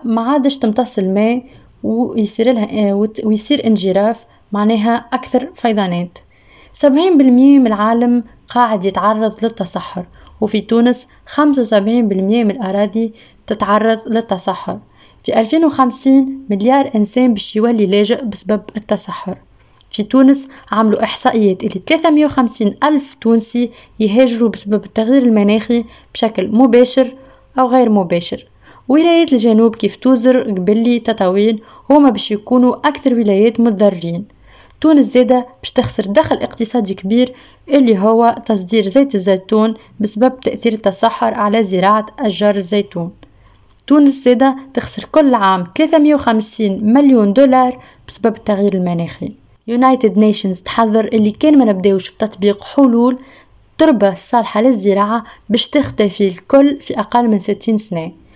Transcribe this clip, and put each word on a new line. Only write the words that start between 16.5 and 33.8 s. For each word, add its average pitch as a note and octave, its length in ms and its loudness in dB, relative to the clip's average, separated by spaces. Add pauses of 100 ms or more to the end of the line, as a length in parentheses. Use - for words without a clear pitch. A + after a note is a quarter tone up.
إنسان A#3 380 0
باش - 220 -4
يولي A3 300 0
لاجئ G#3 400 0
بسبب G#3 360 -6 (160)
التصحر. - 600 -8 (520)
في - 140 -6
تونس C4+ 440 2 (240)
عملوا G#3 320 0
إحصائيات G#3 600 0
اللي - 240 -6
ثلاثمية D#4 380 2
وخمسين A#3 580 -2
ألف C#4+ 380 0
تونسي A#3 500 0 (280)
يهاجروا A#3 500 2
بسبب G#3 360 -4
التغيير B3+ 380 0
المناخي A3 600 2 (280)
بشكل A3 380 -4
مباشر B3 640 2 (440)
أو B3+ 80 2
غير A#3+ 220 2
مباشر. F3 580 -4 (400)
ولايات E4 460 2
الجنوب A3+ 420 2
كيف G3+ 200 -4
توزر B3+ 460 2
قبلي A3 580 0
تطاوين G#3+ 600 0 (300)
هما C#4+ 200 6
باش G#3 220 -2
يكونوا B3 560 0
أكثر C#4 280 -2
ولايات A3+ 440 2
متضررين. G3 640 0 (560)